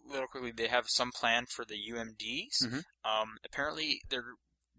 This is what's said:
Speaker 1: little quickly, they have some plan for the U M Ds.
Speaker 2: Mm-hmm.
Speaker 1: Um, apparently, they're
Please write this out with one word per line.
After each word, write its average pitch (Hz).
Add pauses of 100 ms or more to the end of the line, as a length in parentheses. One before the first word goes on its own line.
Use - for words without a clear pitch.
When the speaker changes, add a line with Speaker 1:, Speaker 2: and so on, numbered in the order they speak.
Speaker 1:
little 139
quickly, 127
they 113
have 120
some 123
plan 120
for -
the 107
U 110
M 113
Ds. 123
Speaker 2:
Mm-hmm. 123 (280)
Speaker 1:
Um, 110
apparently, 151
they're 123 (440)